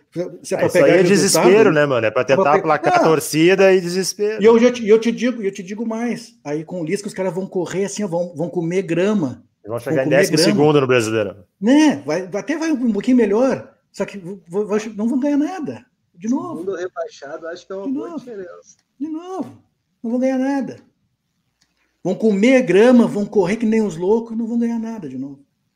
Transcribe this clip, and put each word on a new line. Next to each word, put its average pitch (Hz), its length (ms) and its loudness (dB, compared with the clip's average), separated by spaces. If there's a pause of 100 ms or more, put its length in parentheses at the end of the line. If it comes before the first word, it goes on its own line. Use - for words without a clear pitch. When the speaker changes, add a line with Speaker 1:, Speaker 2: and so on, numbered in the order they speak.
(420)
Speaker 1:
se - 120 -6
é - 20 0
pra 180 80 0
Speaker 2:
Ah, - 20 4
isso - 60 -4
Speaker 1:
pegar 160 140 4
Speaker 2:
aí - 60 6
é 170 100 6
Speaker 1:
resultado, 175 60 4 (360)
Speaker 2:
desespero, 202 280 6
né, 147 140 2
mano? 123 200 0
É 107 40 0
pra 127 120 0
Speaker 1:
é - 20 -8
pra - 120 2
Speaker 2:
tentar 185 180 2
Speaker 1:
pe-, - 40 4
Speaker 2:
aplacar 165 360 0
a - 20 2
Speaker 1:
é. 330 80 2
Speaker 2:
torcida 175 680 4
e 185 100 2
desespero. 190 600 -6
Speaker 1:
E - 40 4
eu 233 120 8
já 247 140 4
te, 233 160 -6
eu 220 100 6
te 226 140 0
digo, 226 300 -4
eu 196 100 -4
te 202 100 -14
digo 214 240 -10
mais. 226 560 -8
Aí 151 220 -6
com 175 160 -10
o 160 40 -6
Lisca 185 220 -4
os - 80 -10
caras 185 200 -4
vão 185 120 -6
correr 180 380 -4
assim, 196 180 -8
ó, 208 60 -4
vão, 175 260 -6
vão 160 140 -6
comer 175 340 -4
grama. 170 600 -2 (180)
Speaker 2:
Eles 101 60 -16
vão 107 40 -8
Speaker 1:
Vão 117 60 -4
Speaker 2:
chegar 135 240 -2
em - 40 -4
Speaker 1:
comer 135 100 2
Speaker 2:
décimo 156 220 2
segundo 151 340 4
Speaker 1:
grama. 147 80 4
Speaker 2:
no 131 80 2
Brasileirão. 110 560 0 (160)
Speaker 1:
Né? 269 440 4
Vai, 180 300 -4
até 277 220 -4
vai 320 160 -4
um 240 200 0
pouquinho 202 260 0
melhor. 214 520 0 (220)
Só 202 120 -6
que 202 140 -10
vo-, 185 300 -14
vo-, 202 180 -4 (300)
não 208 100 -2
vão 247 140 0
ganhar 294 160 0
nada. 294 500 -4 (260)
De 175 160 -16
novo. - 320 -6
Speaker 3:
Segundo 190 160 -8
rebaixado, 165 680 -12
acho 175 180 -14
que - 80 -16
é 190 40 -10
uma 196 100 -10
Speaker 1:
De 269 60 -4
Speaker 3:
boa 302 160 -6
Speaker 1:
novo. 330 100 -14
Speaker 3:
diferença. 190 580 -18 (220)
Speaker 1:
De 277 100 -8
novo. 349 540 -12 (400)
Não 226 80 -8
vão 247 80 -2
ganhar 262 200 0
nada. 269 420 -4 (1200)
Vão 180 140 -4
comer 226 460 4
grama, 220 440 6
vão 208 180 -4
correr 202 320 0
que 233 100 -4
nem 220 160 0
os 180 140 -4
loucos, 220 400 -2
não 226 120 -6
vão 233 100 -4
ganhar 233 220 -2
nada 220 280 -10
de 127 80 -12
novo. 139 280 -12 (320)